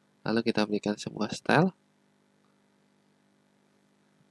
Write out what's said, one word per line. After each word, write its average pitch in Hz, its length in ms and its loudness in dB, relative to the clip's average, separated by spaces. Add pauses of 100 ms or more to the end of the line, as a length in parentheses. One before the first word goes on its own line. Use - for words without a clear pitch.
(220)
Lalu 113 320 -2
kita 104 160 0
berikan 104 240 -2
sebuah 104 400 -6
style. 156 400 2 (2500)